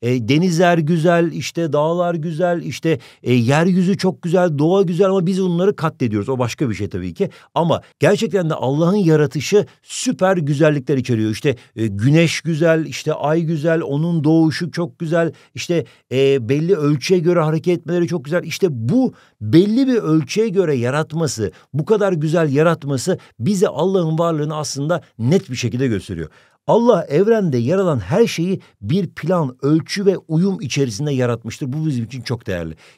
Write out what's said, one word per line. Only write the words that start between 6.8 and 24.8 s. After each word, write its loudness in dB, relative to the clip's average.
tabii -6
ki. -4
Ama 2
gerçekten 2
de 0
Allah'ın 0
yaratışı 2
süper -2
güzellikler 2
içeriyor. 0
İşte, -2
e, -2
güneş 2
güzel, 0
işte -6
ay -2
güzel, 0
onun -2
doğuşu 2
çok -8
güzel, 0
işte, -4
e, 2
belli 0
ölçüye 2
göre 2
hareket 0
etmeleri -2
çok -6
güzel. -2
İşte -2
bu 0
belli 4
bir 2
ölçüye 0
göre 0
yaratması, -2
bu -4
kadar 2
güzel 0
yaratması 0
bize 2
Allah'ın 0
varlığını -2
aslında -4